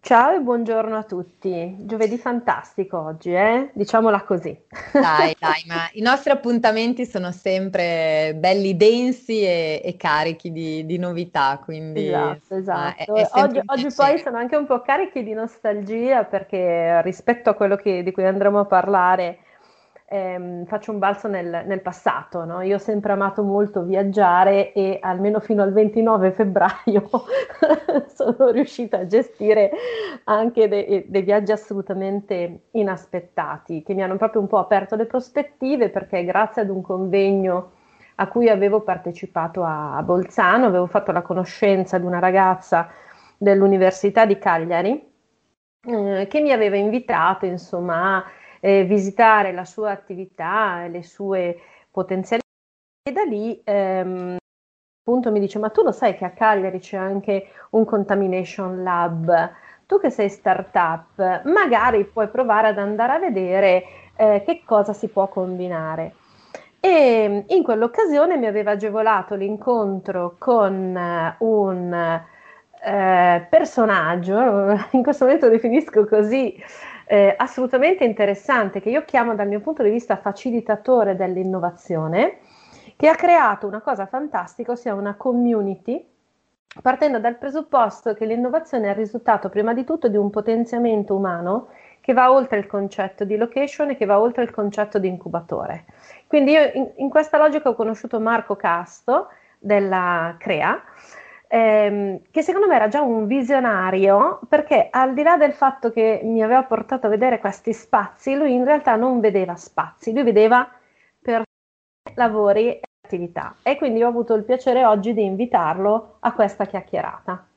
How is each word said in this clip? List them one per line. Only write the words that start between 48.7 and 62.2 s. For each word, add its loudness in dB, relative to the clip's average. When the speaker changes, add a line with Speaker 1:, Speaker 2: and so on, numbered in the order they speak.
Speaker 1:
visitare 2
la -8
sua -6
attività -6
e -10
le -10
sue -4
potenzialità. -4
E -8
da -2
lì, -4
ehm, -2
appunto 0
mi 2
dice: -4
"Ma -4
tu 2
lo 2
sai 0
che -10
a -6
Cagliari 0
c'è -12
anche -4
un 2
contamination -2
lab? 0
Tu 2
che 0
sei -2
startup, -2
magari 2
puoi -4